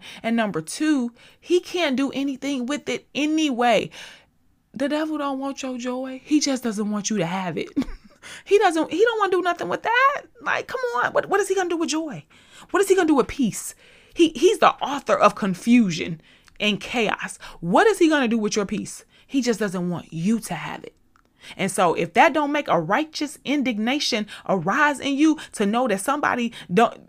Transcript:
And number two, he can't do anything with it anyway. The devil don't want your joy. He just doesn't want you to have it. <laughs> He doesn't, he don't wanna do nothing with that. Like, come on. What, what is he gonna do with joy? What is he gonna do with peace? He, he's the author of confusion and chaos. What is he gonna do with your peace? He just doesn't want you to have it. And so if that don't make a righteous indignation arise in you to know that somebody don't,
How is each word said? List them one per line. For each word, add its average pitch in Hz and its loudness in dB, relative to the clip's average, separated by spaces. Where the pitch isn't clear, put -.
And 233 0
number 202 0
two, 269 -2
he 359 0
can't 320 -2
do 269 0
anything 269 -4
with 294 -6
it 254 -6
anyway. 277 2
The 269 -2
devil 302 -2
don't 277 -4
want 269 -8
your 254 -8
joy. 254 -8
He 302 2
just 269 0
doesn't 214 -2
want 208 -4
you 214 0
to 170 0
have 180 -4
it. - -6
<laughs> - -16
He 392 4
doesn't, 330 2
he 339 0
don't 466 2
wanna 381 0
do 370 2
nothing 349 -2
with 294 -4
that. 523 2
Like, - -4
come 494 -6
on. - 0
What, - 0
what 403 2
is 392 0
he 381 -2
gonna 370 0
do 339 -2
with 311 -2
joy? 294 -6
What 359 4
is 392 2
he 370 4
gonna 370 4
do 311 4
with 226 4
peace? - -4
He, 330 6
he's 339 2
the - 6
author 254 -4
of 190 4
confusion 185 2
and 202 0
chaos. - -4
What 240 6
is 403 4
he 330 6
gonna 285 2
do 233 2
with 214 -2
your 202 0
peace? 202 -8
He 277 -2
just 226 0
doesn't 180 -2
want 170 -8
you 190 0
to - -8
have 151 -10
it. - -18
And 185 -4
so 185 2
if 165 -4
that 277 6
don't 294 0
make 294 -2
a 170 2
righteous 277 -4
indignation 240 -2
arise 220 0
in 277 -4
you 302 2
to 214 -2
know 240 0
that 196 -2
somebody 247 0
don't, 220 4